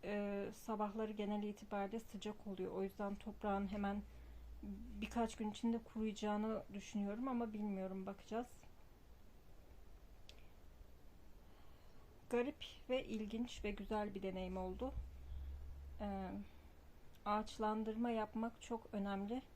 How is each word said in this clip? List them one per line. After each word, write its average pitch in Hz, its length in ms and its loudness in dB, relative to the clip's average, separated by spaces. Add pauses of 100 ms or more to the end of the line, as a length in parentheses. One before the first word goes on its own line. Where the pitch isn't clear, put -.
e, 202 500 2
sabahları 214 580 0
genel 208 320 2
itibariyle 208 560 0
sıcak 208 480 -4
oluyor. 185 240 0
O 185 120 2
yüzden 202 320 2
toprağın 202 560 2
hemen 202 300 4 (1000)
birkaç 226 340 4
gün 214 160 2
içinde 226 320 4
kuruyacağını 214 800 4 (100)
düşünüyorum 202 540 2
ama 233 260 2
bilmiyorum, 190 520 2
bakacağız. 214 420 -2 (3750)
Garip 247 360 4 (240)
ve 254 160 4
ilginç 220 580 0
ve 208 80 2
güzel 202 440 0
bir 190 80 -2
deneyim 185 340 0
oldu. 190 360 0 (1080)
Ee, 196 300 0 (920)
ağaçlandırma 214 840 4
yapmak 226 520 2
çok 226 200 0 (120)
önemli. 202 480 2 (140)